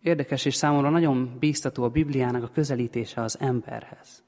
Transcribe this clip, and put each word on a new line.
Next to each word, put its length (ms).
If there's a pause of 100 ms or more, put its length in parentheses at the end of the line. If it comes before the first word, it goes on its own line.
Érdekes 420
és 100
számomra 360
nagyon 480
bíztató 440
a 80
Bibliának 520
a 60
közelítése 720
az 200
emberhez. 880